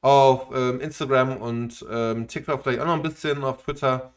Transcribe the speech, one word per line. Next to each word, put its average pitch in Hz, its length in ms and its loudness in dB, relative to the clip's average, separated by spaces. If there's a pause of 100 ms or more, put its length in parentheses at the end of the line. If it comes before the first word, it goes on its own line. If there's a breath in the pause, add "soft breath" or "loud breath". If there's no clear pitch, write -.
Auf, 135 520 6
ähm, 127 280 -2
Instagram 131 560 0
und, 117 520 -6
ähm, 113 380 -2
TikTok 151 380 -6
vielleicht 127 160 0
auch 151 60 -2
noch 170 80 2
ein 147 80 -2
bisschen, 147 420 -4
auf 131 180 -4
Twitter. 131 540 -2